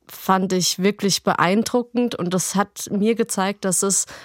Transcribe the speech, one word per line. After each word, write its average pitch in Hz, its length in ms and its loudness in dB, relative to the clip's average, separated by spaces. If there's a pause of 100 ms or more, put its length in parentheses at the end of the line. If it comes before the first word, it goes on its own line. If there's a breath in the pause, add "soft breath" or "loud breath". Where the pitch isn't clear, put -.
fand 190 440 0
ich 180 240 0
wirklich 196 440 0
beeindruckend 233 920 0
und 175 180 -2
das 185 220 -2
hat - 360 -2
mir 214 240 2
gezeigt, 208 520 -2
dass 180 160 0
es 196 240 0 (180 loud breath)